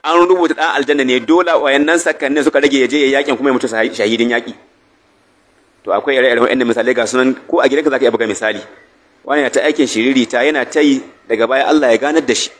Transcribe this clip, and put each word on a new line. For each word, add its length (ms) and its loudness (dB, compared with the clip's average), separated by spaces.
an 120 0
rubuta 280 2
ɗan 260 -2
aljanna 240 0
ne, 140 0
dole 340 2
wayannan 460 2
sakannin 440 -2
suka 160 2
rage 200 2
ya 80 2
je 100 -2
ya 80 0
yakin 180 -2
kuma 120 0
ya 40 2
mutu 140 -2
shahi-, 260 -2
shahidin 380 0
yaki. 240 -4
To, 100 -6
akwai 240 -2
ire-iren 320 2
wayannan 180 0
misalai 280 0
ga 100 0
sunan 300 0
ko 140 0
a 80 2
gidanka 240 0
zaka 80 -2
iya 100 2
buga 140 -2
misali. 340 -4
Wani 200 -2
na 60 -2
ta 120 0
aikin 240 0
shiririta 580 0
yana 220 0
ta 160 -4
yi, 220 2
daga 180 0
baya 220 0
Allah 220 2
ya 60 4
ganar 280 -2
da 80 -2
shi. 160 -4